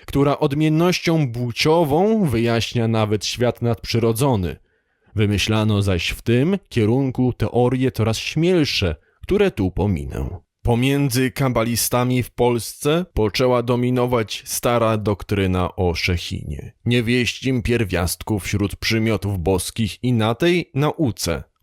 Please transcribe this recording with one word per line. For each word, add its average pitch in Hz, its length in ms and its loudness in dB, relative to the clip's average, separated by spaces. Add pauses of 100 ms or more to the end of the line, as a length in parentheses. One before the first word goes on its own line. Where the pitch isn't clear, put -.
która 139 340 0
odmiennością 156 920 2
płciową 160 960 2
wyjaśnia 117 600 0
nawet 107 380 0
świat - 360 -2
nadprzyrodzony. 113 920 0 (600)
Wymyślano 107 640 2
zaś 95 280 0
w - 120 -8
tym 139 360 2 (120)
kierunku 123 640 0
teorie 123 580 0
coraz 110 260 -2
śmielsze, 156 800 0 (260)
które 190 300 0
tu 92 200 -2
pominę. 71 680 -4 (220)
Pomiędzy 131 680 0
kabalistami 123 920 0
w - 80 -8
Polsce 123 840 0
poczęła 120 500 2
dominować 123 800 0
stara 113 520 0
doktryna 95 800 0
o 87 200 0
Szechinie, - 800 -4 (120)
niewieścim 120 760 0
pierwiastku 101 800 -2
wśród 101 360 -2
przymiotów 104 640 -2
boskich 95 640 -2
i 127 100 0
na 113 220 0
tej 175 380 0
nauce 131 720 -2 (200)